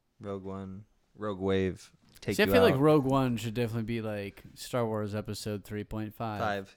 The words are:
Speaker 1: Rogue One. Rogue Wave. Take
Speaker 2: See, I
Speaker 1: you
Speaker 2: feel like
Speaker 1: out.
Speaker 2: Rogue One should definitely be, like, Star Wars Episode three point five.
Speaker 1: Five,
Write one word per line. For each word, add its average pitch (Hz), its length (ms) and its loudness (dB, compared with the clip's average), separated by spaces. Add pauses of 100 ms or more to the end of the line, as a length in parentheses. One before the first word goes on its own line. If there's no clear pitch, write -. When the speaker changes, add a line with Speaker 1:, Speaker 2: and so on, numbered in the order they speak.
(200)
Speaker 1:
Rogue 98 240 -8
One. 95 400 -10 (320)
Rogue 104 240 -6
Wave. 95 500 2 (300)
Take 107 160 -2
Speaker 2:
See, 202 80 4
I 208 40 4
Speaker 1:
you - 40 2
Speaker 2:
feel 240 100 8
like 233 120 8
Speaker 1:
out. 131 80 2
Speaker 2:
Rogue 151 240 6
One 131 320 2
should 110 160 -4
definitely 117 300 -2
be, 113 180 -4
like, 104 420 -8 (120)
Star 120 300 -2
Wars 107 300 -2
Episode 104 480 -6
three 104 220 -8
point 107 280 -8
five. 107 280 -6
Speaker 1:
Five, 101 360 -4